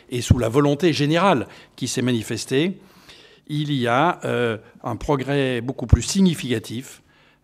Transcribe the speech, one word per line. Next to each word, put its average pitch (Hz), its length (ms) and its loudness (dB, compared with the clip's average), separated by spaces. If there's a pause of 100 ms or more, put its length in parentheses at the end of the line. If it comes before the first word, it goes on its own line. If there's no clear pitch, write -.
et 123 120 -4
sous 123 180 4
la 113 80 0
volonté 143 460 2
générale 151 540 2 (280)
qui 123 140 -6
s'est 127 120 -4
manifestée, 127 760 -2 (680)
il 147 260 -4
y 120 140 0
a, 143 360 2
euh, 120 340 -2 (280)
un 117 100 -6
progrès 131 640 -2
beaucoup 127 260 -8
plus 117 160 4
significatif, 131 1000 -2 (400)